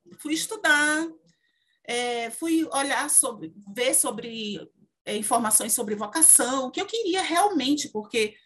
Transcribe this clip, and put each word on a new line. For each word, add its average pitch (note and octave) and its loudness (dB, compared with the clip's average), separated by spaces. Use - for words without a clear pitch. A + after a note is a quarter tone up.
fui D4+ -6
estudar, D#4 2
é, A#3+ -4
fui D#4+ 0
olhar C#4 -2
sobre, G#3+ 0
ver B3+ 2
sobre, A3+ -4
é, G#3 -4
informações A3+ 0
sobre G#3+ -2
vocação, B3+ 2
o B3+ -6
que F4 -4
eu G4 -6
queria G4 -2
realmente, D#4 2
porque G#3+ -4